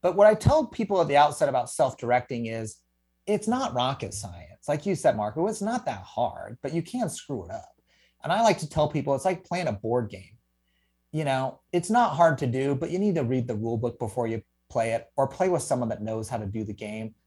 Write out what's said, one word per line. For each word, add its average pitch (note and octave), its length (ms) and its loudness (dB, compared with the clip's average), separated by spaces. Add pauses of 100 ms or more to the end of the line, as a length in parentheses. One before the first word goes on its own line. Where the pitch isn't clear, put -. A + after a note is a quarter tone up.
But F3 140 0
what G3+ 100 10
I G#3+ 80 10
tell C#4 320 4
people G3 340 0
at D#3+ 80 2
the C#3+ 80 4
outset D3 320 6
about B2 220 0
self-directing B2 760 0
is A2+ 300 -6 (500)
it's G#3 200 0
not B3 280 -2
rocket B2 400 -2
science. - 520 -12
Like D3 200 -2
you G3 80 0
said, D3+ 220 2
Marco, G#2+ 300 -2
it's A3 160 -4
not A#3 240 -4
that G#2 160 -8
hard, A2+ 600 -6
but C#3+ 100 -8
you E3 100 -2
can A#3 260 -4
screw A#2+ 360 -10
it E2+ 60 -16
up. - 240 -14 (480)
And D3+ 100 -2
I G#3 100 2
like G#3+ 160 4
to D3 100 -10
tell F3 200 0
people C#3 260 -2
it's C3+ 100 -4
like F#3 200 -2
playing F3 240 -4
a A#2 40 -2
board A2+ 380 -2
game. F#2+ 280 -18 (760)
You D#3 120 -2
know, C3 360 -2 (120)
it's F3 180 0
not A3 260 4
hard D#3+ 220 6
to D3 80 -2
do, C3+ 280 0
but C3+ 160 -4
you F3+ 80 -2
need G3 180 2
to D3 80 0
read B2 220 0
the A#2+ 100 -4
rule A2+ 200 -2
book A#2 220 -4
before A#2 280 -4
you A2+ 160 -4 (280)
play A2+ 220 0
it A#2 140 -4 (100)
or C3+ 100 2
play F#3 220 -2
with E3+ 140 0
someone B2 260 -2
that G#2+ 140 -6
knows A2 260 -6
how B2+ 100 -6
to G#2 80 -6
do G#2+ 180 -6
the G#2 80 -8
game. G#2+ 420 -10 (120)